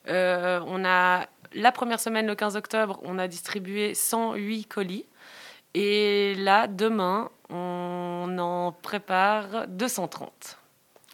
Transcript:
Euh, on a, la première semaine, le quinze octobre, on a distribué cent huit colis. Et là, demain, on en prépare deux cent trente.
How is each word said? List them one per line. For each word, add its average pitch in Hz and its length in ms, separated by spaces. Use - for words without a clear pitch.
Euh, 180 580
on 185 180
a, 180 440
la 226 180
première 233 280
semaine, 220 260
le 208 80
quinze 208 220
octobre, 214 480
on 185 160
a 185 80
distribué 196 680
cent 226 400
huit 208 320
colis. 196 400
Et 202 580
là, 196 320
demain, 208 640
on 175 880
en 175 320
prépare 202 960
deux 185 200
cent 190 200
trente. - 480